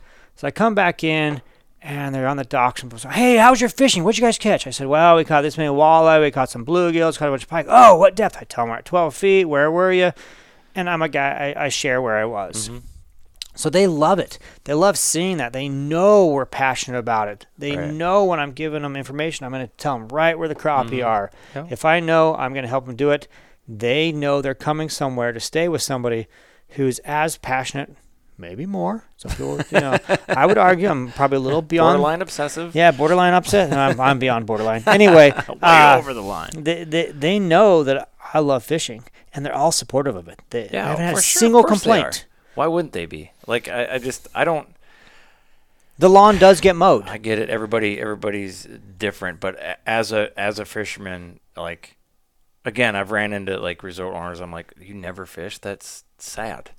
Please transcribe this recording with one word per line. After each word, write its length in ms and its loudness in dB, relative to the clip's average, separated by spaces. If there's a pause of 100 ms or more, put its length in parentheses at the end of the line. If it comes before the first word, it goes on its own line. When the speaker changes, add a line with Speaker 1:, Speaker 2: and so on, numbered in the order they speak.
(380)
Speaker 1:
So 100 -8
I 40 -4
come 240 -2
back 280 0
in, 380 -2 (400)
and 340 -8
they're 120 -4
on 100 -4
the 80 -8
docks. 360 -2
And 100 -16
people 80 -18
say, 180 -16
"Hey, 200 4
how's 220 6
your 100 0
fishing? 360 0
What'd 140 0
you 60 2
guys 120 2
catch?" 280 -2
I 40 -12
said, 180 -8
"Well, 300 6
we 80 2
caught 160 2
this 160 -4
many 120 -2
walleye. 520 6
We 100 2
caught 200 -2
some 140 -12
bluegills. 520 0
Caught 100 -4
a 40 -2
bunch 120 -6
of 60 -20
pike." 180 -4
"Oh, 300 8
what 180 4
depth?" 240 -2
I 60 -18
tell 180 -6
'em, 60 -4
"We're 80 -8
at 80 -16
twelve 300 0
feet. 300 2
Where 260 2
were 200 0
you?" 220 2 (640)
And 140 -6
I'm 120 -2
a 80 -2
guy, 480 -4
I, 80 -4
I 40 -4
share 320 -2
where 160 -2
I 80 0
was. 440 -8
Speaker 2:
Mm-hmm. 80 -14 (800)
Speaker 1:
So 140 -6
they 160 2
love 320 2
it. 220 -8 (240)
They 100 -6
love 240 2
seeing 400 -4
that. 160 -6
They 160 -8
know 560 2
we're 220 0
passionate 500 -4
about 300 -2
it. 180 -14 (100)
They 220 -8
Speaker 2:
Right. 140 -6
Speaker 1:
know 320 0
when 160 0
I'm 140 -6
giving 280 -8
them 140 -8
information, 500 -8
I'm 60 -12
gonna 160 -10 (100)
tell 160 -6
'em 140 -10
right 320 0
where 80 -4
the 80 -6
crappie 460 -2
Speaker 2:
Mm-hmm. 40 -4
Speaker 1:
are. 240 -2 (240)
Speaker 2:
Yeah. 160 -10
Speaker 1:
If 160 -10
I 140 2
know 360 2
I'm 200 -8
gonna 120 -8
help 200 -6
'em 80 -12
do 160 0
it, 160 -2 (400)
they 440 -2
know 300 -2
they're 140 -6
coming 340 -6
somewhere 440 -4
to 60 -12
stay 280 -4
with 160 -4
somebody 420 -6 (440)
who's 360 -4
as 320 -4
passionate, 540 -8 (480)
maybe 260 -14
more. 380 -6 (140)
Some 160 -16
people, 260 -8 (100)
you 100 0
know, 200 -2 (140)
Speaker 2:
<laughs> 160 -4
Speaker 1:
I 180 2
would 100 2
argue 320 2
I'm 220 -4
probably 260 0
a 40 0
little 200 -2
beyond 380 2
Speaker 2:
Borderline 240 -2
obsessive. 500 -8
Speaker 1:
Yeah, 160 6
borderline 460 2
upset. 340 2
No, 100 -2
I'm, 220 0
I'm 160 4
beyond 300 -2
borderline. 400 -2
Anyway, 440 10
Speaker 2:
<laughs> 160 -6
Way 140 -14
Speaker 1:
uh, 380 8
Speaker 2:
over 160 -6
the 80 -8
line. 320 -8
Speaker 1:
they, 300 -6
they, 260 -4
they 260 -2
know 460 4
that 260 -2 (240)
I 60 2
love 240 0
fishing, 400 -8 (280)
and 140 -12
they're 100 -8
all 160 0
supportive 440 -4
of 120 -14
it. 120 -20 (100)
They, 240 -8
Speaker 2:
Yeah, 140 -4
Speaker 1:
I 20 -4
haven't 160 -4
had 80 -4
Speaker 2:
for 60 -4
Speaker 1:
a 20 -2
Speaker 2:
sure. 180 0
Speaker 1:
single 200 6
Speaker 2:
Of 80 6
course 160 0
they 80 2
are. 40 6
Speaker 1:
complaint. 300 -4 (300)
Speaker 2:
Why 120 -2
wouldn't 260 -4
they 140 -8
be? 240 -18 (160)
Like, 200 -4
I, 260 -6
I 40 -6
just, 380 -10
I 80 -2
don't. 240 -2 (1300)
Speaker 1:
The 100 4
lawn 280 8
does 220 8
get 160 4
mowed. 320 2
Speaker 2:
I 100 -12
get 220 -4
it. 100 -4
Everybody, 500 -4
everybody's 680 -8 (300)
different. 420 -8
But 160 -8
a-, 340 -12
as 220 -2
a, 280 -4
as 200 -6
a 60 -10
fisherman, 720 -14 (160)
like, 420 -14 (680)
again, 300 -2
I've 160 -6
ran 200 -2
into, 260 -8
like, 260 -10
resort 320 -12
owners. 260 -12
I'm 100 -16
like, 280 -18
"You 160 -20
never 300 -14
fish? 340 -16
That's 440 -16 (140)
sad." 600 -14